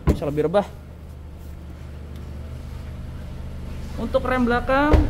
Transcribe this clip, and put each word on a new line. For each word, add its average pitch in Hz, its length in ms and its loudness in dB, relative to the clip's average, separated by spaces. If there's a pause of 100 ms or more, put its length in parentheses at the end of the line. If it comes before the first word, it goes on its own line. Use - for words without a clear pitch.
bisa - 220 6
lebih 147 180 2
rebah. 196 220 4 (3250)
Untuk 240 240 2
rem 254 220 2
belakang 262 500 6 (140)